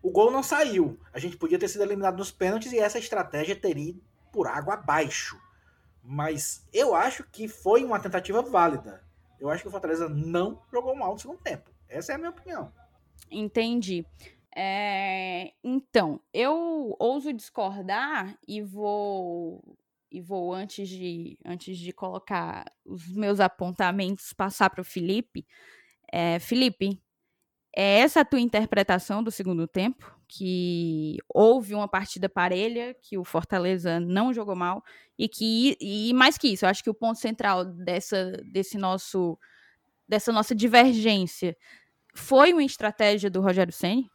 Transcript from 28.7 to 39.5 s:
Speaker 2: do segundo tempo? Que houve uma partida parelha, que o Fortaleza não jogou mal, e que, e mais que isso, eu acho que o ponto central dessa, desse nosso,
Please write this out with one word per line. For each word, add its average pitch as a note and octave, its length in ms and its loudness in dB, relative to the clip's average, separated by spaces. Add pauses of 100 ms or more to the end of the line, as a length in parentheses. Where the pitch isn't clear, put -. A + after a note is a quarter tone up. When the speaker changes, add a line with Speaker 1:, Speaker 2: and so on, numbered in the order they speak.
Speaker 2:
do A3 60 -4
segundo F3 380 -2
tempo? - 500 -4 (100)
Que E3+ 880 -4 (120)
houve G#3+ 460 6
uma G#3 120 -4
partida F#3+ 400 -4
parelha, A3 720 -2
que - 180 -10
o F3+ 60 -4
Fortaleza F3 760 0
não F#3+ 340 2
jogou G#3 220 -4
mal, F3+ 280 -4 (340)
e A3 120 -2
que, A3+ 500 2
e G#3 340 -2
mais C4 240 6
que C#4 120 2
isso, G3 160 0
eu F#3 40 6
acho F#3+ 140 -2
que - 60 0
o G#3+ 40 -2
ponto A3+ 260 -4
central G#3 440 0
dessa, F#3 680 -4 (200)
desse G3 260 -2
nosso, F#3 600 -2 (720)